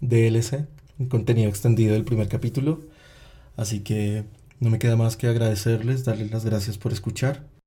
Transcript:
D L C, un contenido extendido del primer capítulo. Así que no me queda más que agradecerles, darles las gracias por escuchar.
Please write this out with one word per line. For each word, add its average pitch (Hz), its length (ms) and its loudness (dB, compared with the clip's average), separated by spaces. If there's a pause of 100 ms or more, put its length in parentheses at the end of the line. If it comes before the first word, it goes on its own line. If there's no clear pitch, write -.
D 117 260 4
L 113 160 2
C, 143 240 -4 (320)
un 127 80 -4
contenido 113 420 2
extendido 110 440 2
del 107 120 2
primer 107 220 0
capítulo. 135 540 -2 (760)
Así 104 220 -4
que 104 460 -2 (340)
no 117 100 2
me 113 80 4
queda 117 180 2
más 113 220 2
que - 80 -4
agradecerles, 113 800 0
darles 107 240 -2
las 110 160 -4
gracias 107 320 -2
por 113 160 -4
escuchar. - 560 -4 (180)